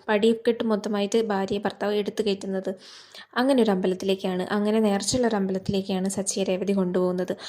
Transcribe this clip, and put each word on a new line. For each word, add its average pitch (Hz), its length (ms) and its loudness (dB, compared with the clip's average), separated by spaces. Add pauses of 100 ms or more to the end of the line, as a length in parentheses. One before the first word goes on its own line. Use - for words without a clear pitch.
പടിക്കെട്ട് 226 560 2
മൊത്തമായിട്ട് 208 580 0
ഭാര്യയെ 202 380 -2
ഭർത്താവ് 202 360 -2
എടുത്ത് 202 260 -2
കയറ്റുന്നത്, 190 540 -2 (600)
അങ്ങനെ 254 280 4
ഒരു 220 80 4
അമ്പലത്തിലേക്കാണ്, 185 720 0
അങ്ങനെ 208 360 0
നേർച്ചയുള്ള 214 480 2
ഒരു 220 80 0
അമ്പലത്തിലേക്കാണ് 190 760 -2
സച്ചിയെ 196 340 -2
രേവതി 190 300 0
കൊണ്ടുപോകുന്നത്. 180 580 0 (180)